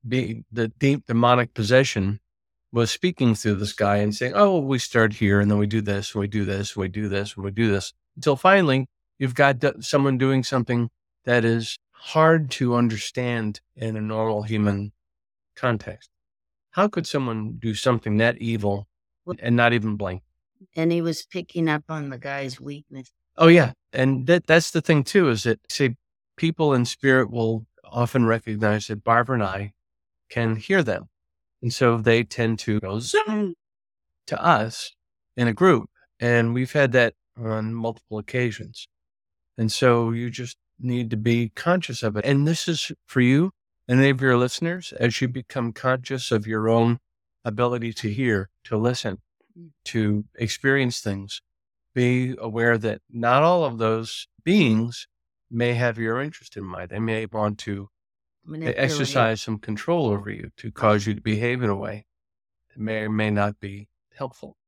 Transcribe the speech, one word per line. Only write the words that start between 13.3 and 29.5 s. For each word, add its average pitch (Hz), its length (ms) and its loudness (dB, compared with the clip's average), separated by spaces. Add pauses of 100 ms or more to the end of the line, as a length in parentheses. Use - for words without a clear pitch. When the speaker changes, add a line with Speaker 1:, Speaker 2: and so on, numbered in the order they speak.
Speaker 1:
in 113 200 -6
a 107 40 -6
normal 110 420 -2
human 104 500 -2 (640)
context. 110 540 -4 (640)
How 196 160 2
could 170 180 -4
someone 113 520 -4
do 113 160 -4
something 110 440 0
that 117 200 2
evil 104 500 -2 (520)
and 120 160 0
not 120 160 4
even 110 240 -2
blink? 95 260 -6 (520)
Speaker 2:
And 165 160 0
he 170 120 0
was 165 220 -6
picking 170 440 -6
up 151 200 -2
on 147 220 -10
the 127 80 -14
guy's 139 420 -10
weakness. 135 520 -16 (240)
Speaker 1:
Oh, 165 120 8
yeah. 156 240 6 (200)
And 131 340 0
that, 170 200 2
that's 160 240 4
the 165 100 0
thing, 147 240 2
too, 180 240 2
is 110 160 0
that, 113 160 0 (100)
see, 127 260 0 (400)
people 160 380 0
in 120 100 2
spirit 131 460 2
will 113 360 -2 (180)
often 120 420 0
recognize 107 640 0
that 104 160 -10
Barbara 120 300 2
and 110 100 0
I 98 280 -6 (560)